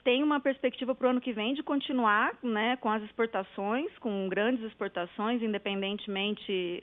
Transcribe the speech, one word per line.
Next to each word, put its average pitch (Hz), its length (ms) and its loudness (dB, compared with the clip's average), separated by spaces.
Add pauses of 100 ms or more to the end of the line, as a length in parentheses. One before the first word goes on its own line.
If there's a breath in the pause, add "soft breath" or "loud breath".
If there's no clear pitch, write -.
tem 254 180 4
uma 294 160 2
perspectiva 262 560 0
pro 254 140 2
ano 254 120 2
que 254 120 -4
vem 214 200 -2
de 285 120 -4
continuar, 254 680 2 (120)
né, 226 320 2
com 247 120 -2
as 214 140 0
exportações, 220 960 -2
com 196 300 -2
grandes 220 360 0
exportações, 202 800 -4
independentemente 196 1400 -2